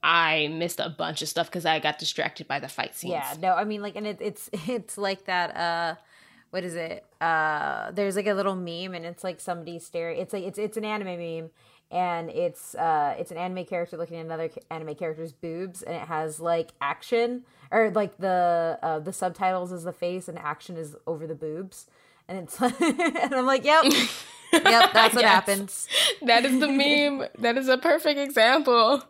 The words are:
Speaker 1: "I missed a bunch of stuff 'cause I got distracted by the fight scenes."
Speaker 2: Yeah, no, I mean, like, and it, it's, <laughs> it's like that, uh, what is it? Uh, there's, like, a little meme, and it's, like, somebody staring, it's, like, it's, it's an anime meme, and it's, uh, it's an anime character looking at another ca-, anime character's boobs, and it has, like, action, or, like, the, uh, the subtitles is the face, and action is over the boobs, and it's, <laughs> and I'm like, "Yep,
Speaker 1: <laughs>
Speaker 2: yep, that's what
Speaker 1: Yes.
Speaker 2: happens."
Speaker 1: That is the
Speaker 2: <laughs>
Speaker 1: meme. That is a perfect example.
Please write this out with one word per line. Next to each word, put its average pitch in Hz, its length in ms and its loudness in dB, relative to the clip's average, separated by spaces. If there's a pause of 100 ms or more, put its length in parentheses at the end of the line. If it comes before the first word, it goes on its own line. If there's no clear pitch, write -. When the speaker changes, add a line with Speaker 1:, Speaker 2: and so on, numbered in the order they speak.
Speaker 1:
"I 160 460 4
missed 165 320 -4
a - 80 -4
bunch 165 340 -6
of 151 60 -6
stuff 170 220 -4
'cause 175 160 -8
I 160 120 2
got 151 200 -2
distracted - 500 -6
by 135 100 -4
the 135 100 -10
fight - 280 -8
scenes." 180 160 -8
Speaker 2:
Yeah, 139 260 -6
no, 185 160 2
I 180 100 0
mean, 214 180 -6
like, 202 140 -10
and 208 100 -8
it, 208 140 -8
it's, - 320 -10
<laughs> 165 140 -8
it's 226 320 -8
like 196 280 -4
that, 180 300 -2
uh, 170 380 -2 (560)
what 185 140 -6
is 175 100 -8
it? 170 300 -8 (160)
Uh, 156 720 0
there's, 196 240 -2
like, 196 100 -2
a 208 80 0
little 196 220 -2
meme, 180 380 -8
and 165 120 -10
it's, 175 160 -14
like, 175 180 -8
somebody 170 380 -8
staring, 165 400 -6
it's, 180 140 -6
like, 196 120 -6
it's, 190 140 -10
it's 214 180 -6
an 214 80 -6
anime 208 340 -6
meme, 165 320 -10 (420)
and 170 380 -2
it's, 170 460 -4
uh, 151 420 2
it's 170 140 -8
an 170 40 -10
anime 185 280 -6
character 175 320 -6
looking 170 200 -8
at 165 80 -10
another 165 240 -6
ca-, 160 120 -12 (100)
anime 160 260 -8
character's 160 360 -8
boobs, 175 500 -10
and 165 120 -8
it 160 140 -8
has, 156 320 -6
like, 165 300 0 (100)
action, 240 640 -2 (280)
or, 214 180 4
like, 202 280 -2
the, 175 640 2
uh, 160 180 -2
the 165 120 -8
subtitles 185 600 -2
is 170 120 -10
the 175 80 -6
face, 175 360 -6
and 170 100 -12
action 151 380 -8
is 156 200 -10 (100)
over 160 200 -6
the 156 100 -6
boobs, 156 500 -10 (420)
and 185 100 -8
it's, 170 240 -10
<laughs> 247 180 0
and 311 540 0
I'm 254 120 2
like, 269 180 2
"Yep, 302 200 6
Speaker 1:
<laughs> - 680 2
Speaker 2:
yep, 320 400 8
that's 220 220 8
what 226 80 4
Speaker 1:
Yes. 208 120 8
Speaker 2:
happens." 196 540 0 (340)
Speaker 1:
That 240 220 6
is 262 160 4
the 302 80 2
Speaker 2:
<laughs> 277 140 2
Speaker 1:
meme. 285 460 2 (100)
That 233 200 2
is 262 100 -2
a 254 100 6
perfect 302 400 2
example. 277 920 4